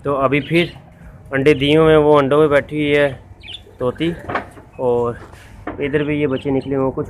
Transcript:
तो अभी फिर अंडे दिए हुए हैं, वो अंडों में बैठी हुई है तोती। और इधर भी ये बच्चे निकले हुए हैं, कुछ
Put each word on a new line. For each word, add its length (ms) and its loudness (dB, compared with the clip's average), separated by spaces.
तो 100 -2
अभी 260 0
फिर 320 -2
अंडे 220 4
दिए 220 2
हुए 140 6
हैं, 80 6
वो 200 6
अंडों 220 2
में 100 4
बैठी 260 0
हुई 180 0
है 260 0
तोती। 340 -4
और 380 0
इधर 240 -2
भी 160 -4
ये 60 0
बच्चे 240 -4
निकले 240 -2
हुए 100 -2
हैं, 100 -2
कुछ 160 -8